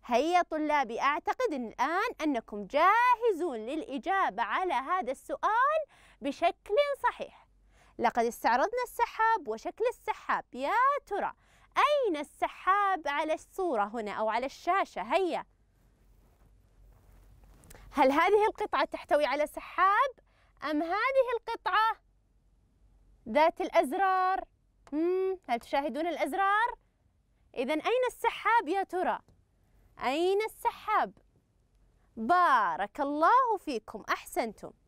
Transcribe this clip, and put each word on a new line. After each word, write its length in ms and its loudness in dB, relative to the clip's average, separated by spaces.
هيا 360 2
طلابي، 600 -2
أعتقد 520 -2
الآن 580 -2
أنكم 460 -4
جاهزون 920 2
للإجابة 840 -2
على 300 -2
هذا 380 -2
السؤال 680 0
بشكل 540 -4
صحيح. 440 -6
لقد 260 0
استعرضنا 580 0
السحاب 640 -2
وشكل 420 -6
السحاب، 640 -6
يا 220 -2
ترى 280 -4
أين 400 2
السحاب 880 -2
على 260 -2
الصورة 500 -2
هنا 280 -6
أو 180 -2
على 160 -2
الشاشة؟ 560 -2
هيا، 440 -2
هل 200 4
هذه 360 4
القطعة 380 -2
تحتوي 400 -2
على 220 0
سحاب 640 2
أم 200 -2
هذه 420 2
القطعة 560 0
ذات 320 4
الأزرار؟ 840 0
مم، 460 0
هل 100 0
تشاهدون 480 -4
الأزرار؟ 680 0
إذن 260 -2
أين 260 0
السحاب 600 0
يا 160 -2
ترى؟ 360 -2
أين 380 0
السحاب؟ 720 -2
بارك 840 2
الله 560 4
فيكم، 520 -8
أحسنتم. 640 -6